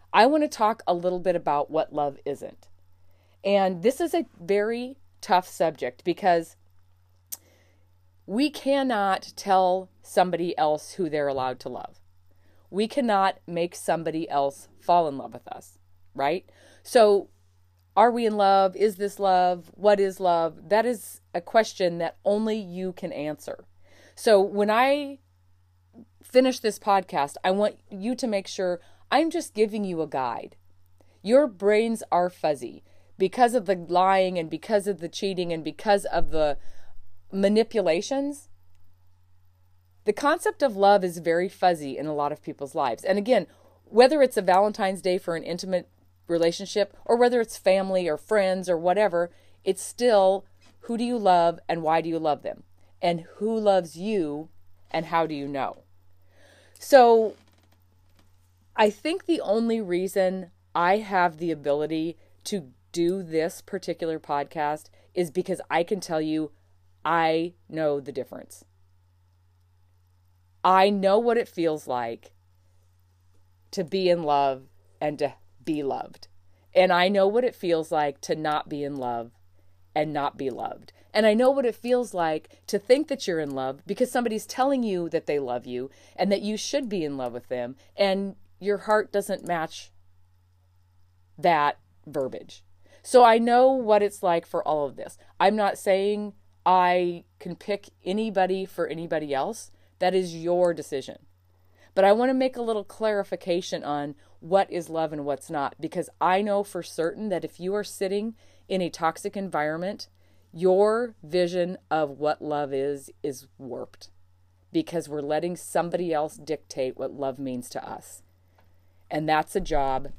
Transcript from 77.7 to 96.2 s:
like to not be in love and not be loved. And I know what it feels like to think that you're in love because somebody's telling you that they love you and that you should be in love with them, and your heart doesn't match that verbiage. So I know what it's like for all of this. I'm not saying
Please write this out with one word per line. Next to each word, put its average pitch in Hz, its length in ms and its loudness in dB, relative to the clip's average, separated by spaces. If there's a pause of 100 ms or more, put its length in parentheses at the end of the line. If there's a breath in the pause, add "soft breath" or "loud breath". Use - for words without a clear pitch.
like 151 300 -2
to 165 140 -4
not 156 340 -4
be 143 140 -6
in 143 120 -6
love 120 360 -6 (600)
and 151 200 -2
not 143 240 -4
be 135 120 -4
loved. - 440 -10 (200 soft breath)
And 214 140 2
I 214 60 4
know 254 180 4
what 277 140 0
it 220 100 -2
feels 247 380 -2
like 160 360 -2 (180 soft breath)
to 202 120 -4
think 285 280 2
that 262 200 -6
you're 170 120 -2
in 143 120 -6
love 135 340 -6
because 240 240 -2
somebody's 233 360 -2
telling 262 360 0
you 180 280 -2
that 156 180 -4
they 147 100 0
love 123 300 -4
you 123 240 -8 (240 soft breath)
and 190 160 0
that 196 100 0
you 208 160 -4
should 269 320 -4
be 190 140 -4
in 143 140 -6
love 123 160 -6
with 120 160 -14
them, 123 260 -6 (200 soft breath)
and 196 400 -2 (240)
your 196 200 -4
heart 214 320 0
doesn't 196 340 -4
match 165 460 -6 (1500)
that 151 400 2 (300)
verbiage. - 560 -8 (400 soft breath)
So - 200 8
I 226 140 8
know 240 340 6
what 214 300 4
it's 202 220 -2
like 170 240 0
for - 200 -4
all 147 200 0
of 127 80 -12
this. - 220 -16 (220 soft breath)
I'm 202 160 4
not 202 220 0
saying 202 560 0 (320)